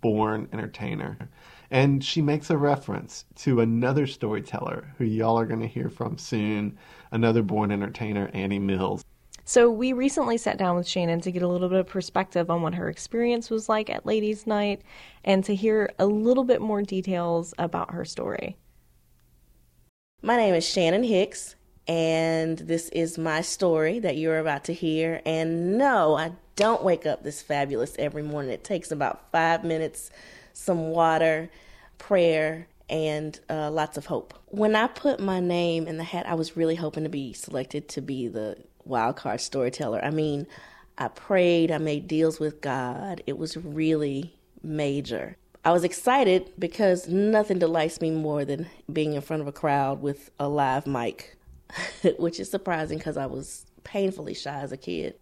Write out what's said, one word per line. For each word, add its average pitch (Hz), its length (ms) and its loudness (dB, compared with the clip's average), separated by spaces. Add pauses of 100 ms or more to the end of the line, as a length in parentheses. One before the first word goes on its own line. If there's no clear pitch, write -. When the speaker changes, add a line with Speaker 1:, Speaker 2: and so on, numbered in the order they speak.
Speaker 1:
born 107 500 2
entertainer. 107 760 -8 (380)
And 139 360 4
she - 180 0
makes 147 280 0
a 165 60 4
reference 139 680 0 (140)
to 127 220 2
another 123 460 2
storyteller - 920 -6
who 127 60 0
y'all 110 320 2
are 113 100 2
gonna 113 200 -4
hear 113 220 -4
from 113 280 -6
soon, 107 640 -2 (320)
another 113 320 4
born 104 300 2
entertainer, 101 600 -2
Annie 98 280 -2
Mills. 95 440 0 (400)
Speaker 2:
So 240 240 6
we 240 240 0
recently 254 460 0
sat - 200 -4
down 180 180 2
with 175 100 -2
Shannon 170 360 0
to 185 100 -4
get 175 100 -2
a 180 60 0
little 180 200 0
bit 185 120 2
of 185 80 -2
perspective 180 600 -2
on 170 120 2
what 160 120 0
her 180 140 -4
experience 233 600 -2
was 220 180 -4
like 214 220 2
at - 160 -6
Ladies' 214 400 0
Night 208 360 0 (420)
and 196 180 4
to 202 140 0
hear 214 420 2
a 196 80 4
little 226 380 4
bit 247 160 4
more 208 220 0
details 175 760 -2
about 170 320 -4
her 175 140 -6
story. - 520 -6 (1700)
Speaker 3:
My 233 140 2
name 214 180 4
is 170 140 2
Shannon 185 340 2
Hicks, 208 540 0 (320)
and 160 680 0
this 165 320 -4
is 165 280 -2
my 160 220 0
story 165 580 2
that 180 180 -2
you're 160 220 0
about 151 260 -2
to - 80 -4
hear. 160 540 -2
And 165 520 0
no, 208 380 4
I 160 140 -2 (240)
don't 220 300 2
wake 175 220 2
up - 180 -4
this - 180 -10
fabulous 139 560 -2
every 147 240 -4
morning. 147 300 -4
It - 100 -8
takes - 300 -4
about - 400 -4
five 165 320 4
minutes, 160 460 -2 (440)
some 165 340 -2
water, 160 640 4 (480)
prayer, 160 680 2 (220)
and, 156 500 -2 (100)
uh, 151 220 -2
lots 156 280 -2
of 143 80 -12
hope. - 280 -6 (120)
When 214 280 2
I 220 140 4
put 262 320 0
my 190 180 0
name 175 480 0
in 160 120 -8
the 165 60 -6
hat, 175 220 -6
I - 80 -4
was 160 220 -4
really 165 180 2
hoping 160 300 -4
to 156 60 -4
be 139 240 -6
selected 139 560 -8
to - 100 -8
be 131 260 -6
the 107 300 -6 (300)
wild 123 300 0
card 113 240 -4
storyteller. 123 640 -2
I 143 80 -2
mean, 151 360 0 (500)
I 127 120 -4
prayed, 175 600 4
I 160 60 0
made 147 320 -2
deals 160 320 2
with 151 220 -4
God. 135 640 -4
It 139 100 -6
was 156 200 -8
really 151 800 0 (280)
major. 143 720 -4 (280)
I 165 80 6
was 175 120 4
excited 185 760 4
because 180 480 2
nothing 208 520 2
delights 165 420 2
me 165 100 0
more 151 340 0
than 143 220 -4 (240)
being 151 220 0
in 143 80 -2
front 156 220 -4
of 143 60 -6
a 139 40 -8
crowd 139 480 0
with 143 380 -6
a 143 100 -2
live 143 380 2
mic, 120 500 -4 (380)
<laughs> - 440 -2
which 170 220 -4
is 190 100 -10
surprising 160 480 -4
'cause 156 200 -6
I 139 80 -4
was - 400 -12 (180)
painfully 190 500 -4
shy 139 260 -8
as 139 120 -8
a 131 60 -10
kid. 82 440 -6